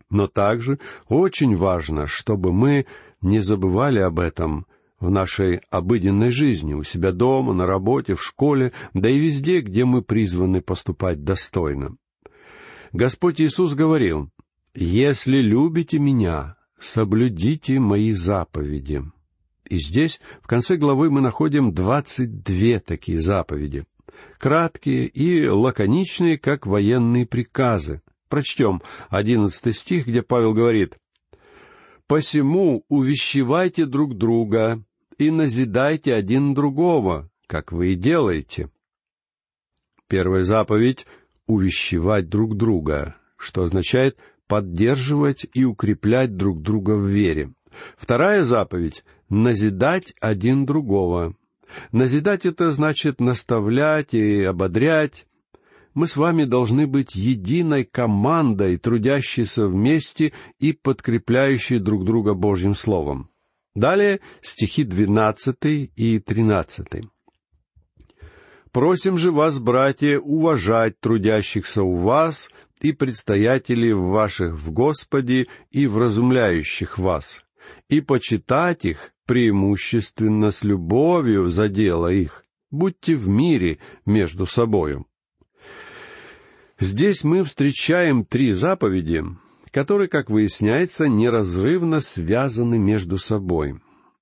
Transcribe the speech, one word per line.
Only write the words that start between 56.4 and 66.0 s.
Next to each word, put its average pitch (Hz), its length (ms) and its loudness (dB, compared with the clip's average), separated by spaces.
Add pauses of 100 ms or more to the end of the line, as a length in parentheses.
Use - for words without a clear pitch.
должны 123 420 2
быть 135 260 -2
единой 127 720 0
командой, 107 920 0
трудящейся 117 920 0
вместе 139 640 0 (300)
и 151 100 2
подкрепляющей 127 1080 0
друг 95 260 0
друга 107 280 2
Божьим 98 400 0
Словом. 73 560 -2 (460)
Далее 196 460 2 (200)
стихи - 440 -4
двенадцатый 110 1120 0
и 113 220 0